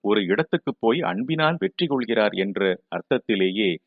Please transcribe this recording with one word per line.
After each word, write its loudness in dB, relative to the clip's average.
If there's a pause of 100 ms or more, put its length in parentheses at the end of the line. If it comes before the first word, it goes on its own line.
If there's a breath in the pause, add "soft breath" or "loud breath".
ஒரு 2
இடத்துக்கு -2
போய் 2
அன்பினால் -2
வெற்றி -2
கொள்கிறார் 0
என்ற -2
அர்த்தத்திலேயே 0 (100)